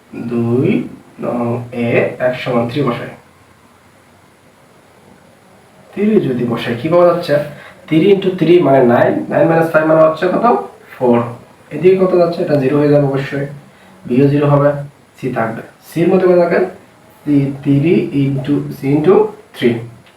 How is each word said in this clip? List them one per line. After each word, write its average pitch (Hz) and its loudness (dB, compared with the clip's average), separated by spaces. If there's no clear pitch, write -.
দুই 120 0
নং 120 -4
এ - -2
x 123 -6
সমান 120 -4
থ্রি 143 -6
বসাই। - -8
থ্রি 196 -4
যদি 123 -4
বসাই 117 -4
কি 160 -6
পাওয়া 175 6
যাচ্ছে? 147 -2
Three 170 4
into 185 -2
three 165 4
মানে 135 4
নাইন, - 2
নাইন 147 2
মাইনাস 165 2
ফাইভ 156 2
মানে 160 4
হচ্ছে - -4
কত? 226 0
ফোর। 120 0
এদিকে 180 4
কত 180 0
যাচ্ছে? 170 -2
এটা 147 0
জিরো 135 0
হয়ে 147 2
যাবে 143 4
অবশ্যই, 139 -6
বিও 127 2
জিরো 147 2
হবে, 143 2
সি 139 -10
থাকবে। 113 -6
সির 170 -2
মধ্যে 185 2
কত 175 4
থাকে? 180 0
থ্রি 143 2
into 139 -2
c - -18
into 156 4
three, 117 0